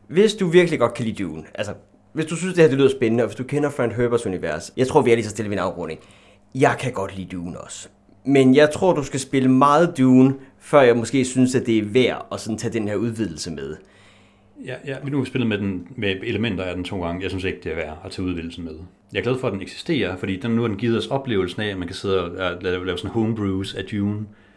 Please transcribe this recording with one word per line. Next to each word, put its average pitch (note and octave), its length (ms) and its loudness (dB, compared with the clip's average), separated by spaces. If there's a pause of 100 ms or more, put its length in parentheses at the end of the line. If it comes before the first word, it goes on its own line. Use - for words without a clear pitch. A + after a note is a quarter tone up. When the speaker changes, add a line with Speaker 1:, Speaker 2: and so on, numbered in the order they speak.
Speaker 1:
hvis G#3 260 2
du F#3 140 -2
virkelig E3+ 300 4
godt A#2 160 2
kan A#2+ 100 -6
lide G#2 200 -4
Dune, D#2 180 -8 (120)
altså, G2+ 200 -8 (380)
hvis D#3 140 -4
du E3+ 100 -6
synes, F3+ 180 -6
det E3+ 80 6
her D#3 60 8
det C3+ 100 2
lyder C3+ 120 6
spændende, A#2 340 0
og G#2 40 -2
hvis - 80 -12
du B2+ 80 -8
kender C#3+ 260 -2
Frank B2 220 -2
Herberts A#2+ 340 0
univers, E2 500 -6
jeg B2+ 100 2
tror, C3+ 160 4
vi A#2 80 4
er A#2 40 6
lige A#2 100 2
så G#2+ 60 -8
stille G#2+ 200 -6
ved G#2 60 -2
en F2+ 60 -2
afrunding. E2+ 380 -6 (540)
Jeg C3 260 2
kan B2+ 120 -4
godt F#2+ 240 -6
lide F#2 200 -10
Dune F2 240 -10
også. - 280 -16 (360)
Men C3 300 6
jeg D3 160 8
tror, F#3 220 2
du D3 100 0
skal C3+ 180 -6
spille C3 300 2
meget C#3+ 480 4
Dune, C3 360 6 (240)
før - 220 4
jeg A#2+ 160 8
måske B2 280 0
synes, B2+ 300 2
at - 120 0
det A2+ 120 2
er G#2+ 60 2
værd G#2 480 2
at - 80 -6
sådan G#2+ 180 -6
tage A2+ 140 -4
den G#2+ 160 -2
her G#2 80 -2
udvidelse G2+ 540 -4
med. D2 260 -8 (920)
Speaker 2:
Ja, B2+ 80 -8 (120)
ja, C3+ 160 -8
men C#3 100 -6
nu D3 60 0
har B2 60 0
vi - 40 -6
spillet A#2+ 200 -2
med G#2 100 0
den, G2 380 -4
med G2 260 -2
elementer G#2 420 -2
af F2+ 100 -6
den F2+ 100 -6
to F#2+ 180 -6
gange. E2+ 200 -4
Jeg F#2 80 -4
synes F#2+ 140 -6
ikke, F2 200 -6
det E2+ 80 -6
er D#2+ 40 -6
værd D#2 280 -8
at F#2+ 60 -14
tage F#2 160 -6
udvidelsen E2 380 -6
med. D#2+ 80 -12 (400)
Jeg G#2 60 -4
er F#2+ 40 -2
glad B2+ 160 0
for, B2+ 80 -6
at G#2+ 60 -2
den F#2+ 100 -8
eksisterer, F#2 540 -4
fordi F#2+ 200 -4
den, A#2 140 -4
nu A2+ 100 2
har A#2 80 0
den G2+ 80 -4
givet A2+ 220 0
os G#2 80 -4
oplevelsen A2 560 -2
af, G#2+ 60 -2
at G2 100 -6
man E2+ 100 -8
kan D#2+ 60 -12
sidde F#2+ 300 0
og, E2+ 60 -6
og F2+ 320 -6
lave, F2+ 240 -2
lave F2 120 -4
sådan F#2+ 120 -8
homebrews G#2 640 -2
af G2 100 -8
Dune. G#2 420 -4 (300)